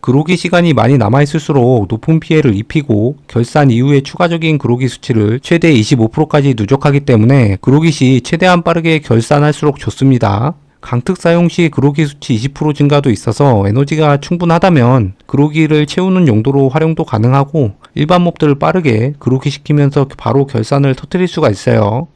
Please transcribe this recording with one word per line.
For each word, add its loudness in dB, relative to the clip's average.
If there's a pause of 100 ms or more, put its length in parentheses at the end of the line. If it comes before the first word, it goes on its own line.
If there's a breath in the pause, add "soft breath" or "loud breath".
그로기 0
시간이 0
많이 4
남아있을수록 0
높은 -2
피해를 0
입히고 -2 (100)
결산 0
이후에 2
추가적인 -2
그로기 -2
수치를 -2
최대 2
이십오 2
프로까지 0
누적하기 0
때문에 2
그로기 2
시 2
최대한 0
빠르게 0
결산할수록 0
좋습니다. 0 (280 soft breath)
강특 -4
사용 2
시 0
그로기 0
수치 -6
이십 -6
프로 -2
증가도 0
있어서 0
에너지가 0
충분하다면 2 (100)
그로기를 0
채우는 0
용도로 0
활용도 -2
가능하고 0 (240 loud breath)
일반 0
몹들을 0
빠르게 0
그로기 -2
시키면서 0 (100)
바로 -2
결산을 -2
터뜨릴 -4
수가 -2
있어요. -2